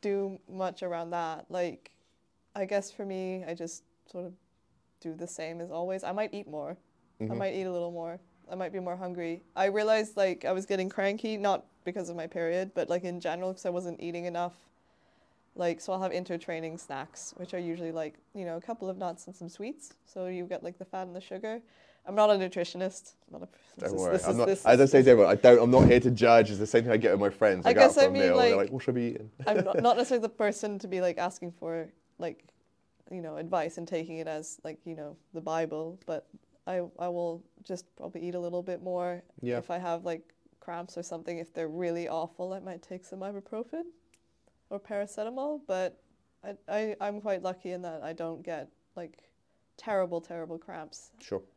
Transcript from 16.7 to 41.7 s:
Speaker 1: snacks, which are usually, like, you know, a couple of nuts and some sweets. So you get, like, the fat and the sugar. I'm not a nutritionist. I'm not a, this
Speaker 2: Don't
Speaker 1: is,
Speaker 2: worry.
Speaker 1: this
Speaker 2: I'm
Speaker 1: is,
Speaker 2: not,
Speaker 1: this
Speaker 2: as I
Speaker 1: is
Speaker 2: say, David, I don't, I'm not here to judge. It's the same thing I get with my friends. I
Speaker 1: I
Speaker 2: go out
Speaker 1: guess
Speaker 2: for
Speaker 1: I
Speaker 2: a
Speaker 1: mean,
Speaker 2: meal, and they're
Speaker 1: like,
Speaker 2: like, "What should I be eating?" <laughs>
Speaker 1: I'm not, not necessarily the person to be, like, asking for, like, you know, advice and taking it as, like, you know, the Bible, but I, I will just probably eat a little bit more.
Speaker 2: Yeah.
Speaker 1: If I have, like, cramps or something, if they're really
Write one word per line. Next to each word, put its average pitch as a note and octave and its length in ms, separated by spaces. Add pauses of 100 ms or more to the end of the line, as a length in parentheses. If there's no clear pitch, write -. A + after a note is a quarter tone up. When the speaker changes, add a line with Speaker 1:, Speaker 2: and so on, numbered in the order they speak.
Speaker 1:
snacks, - 580
which F3+ 160
are F3+ 60
usually, E3+ 320
like, D#3+ 240 (180)
you G3 100
know, E3+ 140
a F3 40
couple G#3+ 280
of F#3 80
nuts F3 300
and F#3+ 80
some E3+ 140
sweets. A#3+ 440 (120)
So F#3 200
you F3+ 200
get, F3+ 180
like, F3 160
the F#3+ 60
fat F#3+ 200
and F3+ 100
the F#3+ 60
sugar. A3 400 (460)
I'm G3 80
not G#3+ 160
a - 20
nutritionist. F#3 800 (140)
I'm - 120
not F3+ 80
a, - 40 (280)
this - 120
Speaker 2:
Don't G2 40
Speaker 1:
is, F#2 60
Speaker 2:
worry. F2+ 160
Speaker 1:
this - 80
Speaker 2:
I'm F#2 60
Speaker 1:
is, A2+ 60
Speaker 2:
not, A#2 100
Speaker 1:
this F#2+ 180
Speaker 2:
as B2 140
I C#3 40
Speaker 1:
is C3+ 80
Speaker 2:
say, C3+ 120
David, A#2+ 240
I G2 80
don't, A#2+ 260
I'm A#2+ 100
not C3 160
here B2 120
to B2 100
judge. A#2 400
It's G#2 100
the G#2+ 60
same A#2 180
thing A#2+ 80
I A2 60
get A2 140
with G2 80
my G2+ 100
friends. F#2+ 380
I - 20
Speaker 1:
I B3 40
Speaker 2:
go - 80
out - 80
Speaker 1:
guess - 60
Speaker 2:
for C#4+ 60
Speaker 1:
I C4+ 40
Speaker 2:
a - 40
Speaker 1:
mean, C#4 140
Speaker 2:
meal, C4 80
and C4 80
they're A#3+ 160
Speaker 1:
like, - 100
Speaker 2:
like, - 60
"What C3 100
should B2 140
I - 0
be B2 80
eating?" A2+ 360
<laughs> - 80
Speaker 1:
I'm G#3 160
not, - 200
not A#3 140
necessarily A#3+ 260
the A3 60
person G#3 500
to G3+ 80
be, F#3 120
like, F3+ 200
asking F3 320
for, E3 380 (280)
like, - 260 (680)
you F#3 100
know, D#3 160
advice E3 400
and E3+ 100
taking E3 300
it D#3+ 100
as, D#3 360
like, D#3 200
you E3 120
know, D3 200 (180)
the E3 80
Bible, D#3+ 680
but D#3+ 180 (400)
I, F3+ 160 (160)
I F3 120
will F3 340 (200)
just F3+ 220 (120)
probably F3+ 240
eat F3 140
a F3+ 40
little F3 240
bit F3+ 180
more. F3+ 400 (200)
Speaker 2:
Yeah. A#2+ 160
Speaker 1:
If A#2+ 120
I E3+ 80
have, F3 280
like, E3 280 (260)
cramps F3 380
or F3 60
something, E3+ 360
if E3 140
they're E3 140
really E3+ 400